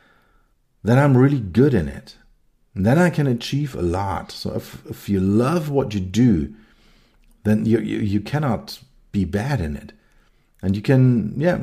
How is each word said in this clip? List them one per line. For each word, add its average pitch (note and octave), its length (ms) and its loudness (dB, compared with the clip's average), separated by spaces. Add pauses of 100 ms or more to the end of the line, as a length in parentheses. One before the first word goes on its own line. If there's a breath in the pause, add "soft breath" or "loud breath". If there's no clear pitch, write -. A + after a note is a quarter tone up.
(840 soft breath)
then A#2 160 4
I'm C#3 200 4
really C3+ 200 4
good A2+ 360 2
in E2 120 0
it. C#2 300 -14 (580)
And G2 120 -2
then C3 120 4
I F3+ 120 4
can D3 160 -2
achieve C3+ 480 -4
a - 80 -6
lot. F2 500 -4
So - 220 -10
if, - 320 -12
if - 200 -16
you G2 140 0
love B2 480 2
what C#3 240 -2
you G#2 80 -2
do, F#2 540 2 (920 soft breath)
then G#2+ 220 2
you, A2+ 140 4
you, G#2+ 180 -6
you G#2 240 -2
cannot C#3+ 580 -4 (320)
be F#2+ 140 -2
bad G#2+ 340 -4
in D2 160 -6
it. - 160 -18 (680)
And F#2+ 120 -2
you G#2 60 -4
can, B2+ 580 2
yeah, E3+ 240 0